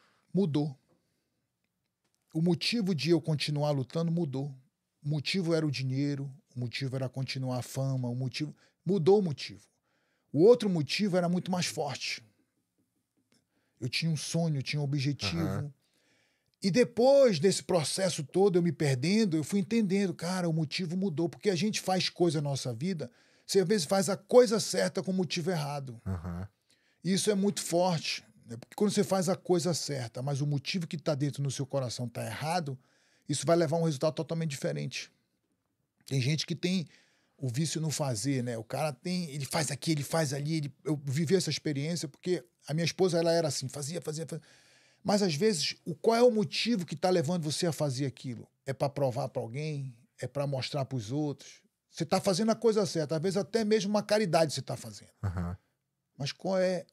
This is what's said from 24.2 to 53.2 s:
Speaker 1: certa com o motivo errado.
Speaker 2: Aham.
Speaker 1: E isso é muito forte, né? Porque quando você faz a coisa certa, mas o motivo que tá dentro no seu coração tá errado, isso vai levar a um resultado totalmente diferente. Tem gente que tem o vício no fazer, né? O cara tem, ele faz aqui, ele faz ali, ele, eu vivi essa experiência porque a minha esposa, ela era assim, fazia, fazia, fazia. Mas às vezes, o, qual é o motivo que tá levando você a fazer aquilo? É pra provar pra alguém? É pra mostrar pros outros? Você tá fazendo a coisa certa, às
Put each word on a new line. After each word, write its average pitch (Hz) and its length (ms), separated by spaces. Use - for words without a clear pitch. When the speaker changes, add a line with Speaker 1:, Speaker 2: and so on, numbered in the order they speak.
Speaker 1:
certa 185 420
com 185 100
o - 20
motivo 175 380
errado. 143 540
Speaker 2:
Aham. 90 420
Speaker 1:
E 185 100
isso 208 180
é 208 40
muito 196 260
forte, 175 640
né? 117 120
Porque - 180
quando 208 160
você 196 140
faz 190 240
a 185 80
coisa 175 360
certa, 123 480
mas 139 200
o 147 40
motivo 147 400
que 170 120
tá 151 180
dentro 139 260
no 139 80
seu 131 160
coração 123 440
tá 120 160
errado, 143 520
isso 139 160
vai 131 100
levar 165 220
a - 20
um 165 60
resultado 156 300
totalmente 165 340
diferente. 147 600
Tem 135 120
gente 143 260
que - 100
tem 180 320
o 135 100
vício 143 320
no 156 100
fazer, 131 540
né? 120 140
O 110 80
cara 147 260
tem, 180 380
ele 135 160
faz 151 260
aqui, 143 200
ele 147 120
faz 156 300
ali, 147 220
ele, 147 180
eu 151 220
vivi 151 320
essa 175 120
experiência 151 600
porque 175 340
a 147 60
minha 165 100
esposa, 175 340
ela 165 140
era 165 160
assim, 131 220
fazia, 151 320
fazia, 156 260
fazia. 160 160
Mas 202 200
às 185 120
vezes, 170 520
o, 175 100
qual 226 220
é 233 40
o 247 80
motivo 208 560
que 170 100
tá 180 140
levando 175 340
você 151 220
a 165 60
fazer 139 340
aquilo? 123 400
É 139 80
pra 143 160
provar 135 400
pra 123 120
alguém? 135 540
É 127 80
pra 143 180
mostrar 139 380
pros 117 280
outros? 143 500
Você - 160
tá 185 140
fazendo 202 320
a 214 40
coisa 220 300
certa, 160 300
às 151 60